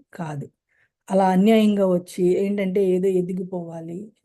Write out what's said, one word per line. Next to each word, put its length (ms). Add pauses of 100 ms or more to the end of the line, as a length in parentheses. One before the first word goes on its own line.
(140)
కాదు. 360 (600)
అలా 160
అన్యాయంగా 600
వచ్చి 380
ఏంటంటే 600
ఏదో 220
ఎదిగిపోవాలి, 1040 (140)